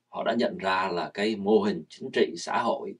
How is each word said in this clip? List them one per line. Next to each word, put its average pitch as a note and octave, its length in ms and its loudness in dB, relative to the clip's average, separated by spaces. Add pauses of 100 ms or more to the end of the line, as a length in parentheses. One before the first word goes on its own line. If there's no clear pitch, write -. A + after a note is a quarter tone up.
họ - 160 -6
đã G2 100 2
nhận F2+ 240 0
ra F#2+ 340 0
là F2 220 -4
cái G#2+ 220 0
mô G2+ 240 4
hình G#2+ 280 0
chính - 240 -12
trị, - 240 2
xã - 220 -4
hội, - 420 -2